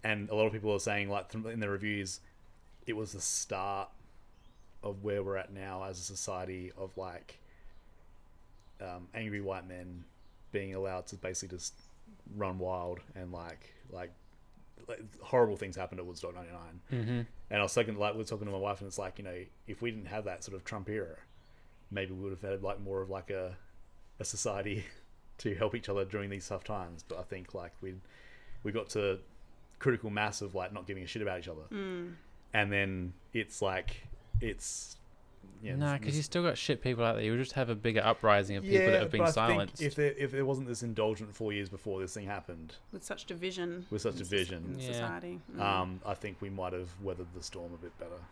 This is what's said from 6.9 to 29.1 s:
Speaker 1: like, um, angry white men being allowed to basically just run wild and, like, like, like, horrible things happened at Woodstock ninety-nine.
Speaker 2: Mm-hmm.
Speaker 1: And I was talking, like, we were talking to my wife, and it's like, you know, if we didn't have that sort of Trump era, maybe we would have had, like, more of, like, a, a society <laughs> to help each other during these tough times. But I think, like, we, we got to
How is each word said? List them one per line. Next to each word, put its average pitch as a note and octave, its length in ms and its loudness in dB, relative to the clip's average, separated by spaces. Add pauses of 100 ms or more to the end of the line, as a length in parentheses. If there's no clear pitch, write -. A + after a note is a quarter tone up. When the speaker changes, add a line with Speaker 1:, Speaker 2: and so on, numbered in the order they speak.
Speaker 1:
like, F#2 400 -8 (1400)
um, F2+ 320 -8
angry G#2+ 280 -2
white F#2+ 260 -2
men F2+ 360 -10 (480)
being F#2+ 220 -2
allowed F#2+ 340 -2
to - 100 -10
basically F2+ 400 -4
just - 160 -6 (600)
run G2 220 0
wild F2+ 420 0 (160)
and, F2+ 160 -8
like, E2+ 420 -10 (180)
like, F2+ 200 -8 (760)
like, - 140 -8 (200)
horrible A2+ 360 6
things F#2 180 -4
happened F#2 240 -6
at F2+ 60 -4
Woodstock F2 280 -8
ninety-nine. F2 460 -12 (120)
Speaker 2:
Mm-hmm. A#2+ 300 2 (300)
Speaker 1:
And G#2 80 6
I - 20 8
was G2 120 4
talking, A2 240 4
like, G#2 160 4
we A2 60 -2
were A2 40 0
talking G#2+ 220 -2
to G2+ 80 -4
my F#2+ 40 0
wife, G2 220 2
and G2+ 80 -6
it's F#2 100 -6
like, F#2+ 200 -4
you G2+ 80 -10
know, F2+ 180 -6 (240)
if G2+ 140 -8
we A#2+ 100 0
didn't G#2+ 160 -6
have G#2 180 -4
that F2+ 180 -6
sort G2 120 -8
of F#2 80 -8
Trump G2 260 -6
era, F#2 280 -2 (760)
maybe G2 220 0
we F#2 100 -6
would G2 80 -2
have F2+ 100 -6
had, G2 220 -2
like, G2 160 0
more G2 220 0
of, F#2+ 80 -4
like, F#2+ 220 -4
a, F#2 260 -2 (640)
a - 60 -2
society G2+ 600 0 (260)
<laughs> - 280 -18
to G2+ 160 2
help G#2 200 2
each A#2 140 -4
other G2 160 2
during G2+ 240 -2
these G2 180 -6
tough F#2+ 160 -4
times. F2 440 -6
But E2 120 -6
I F#2 40 -4
think, F2+ 300 -8
like, F2 280 -6
we, F#2 140 -6 (680)
we G#2+ 80 0
got G#2+ 200 -2
to G2 280 4 (600)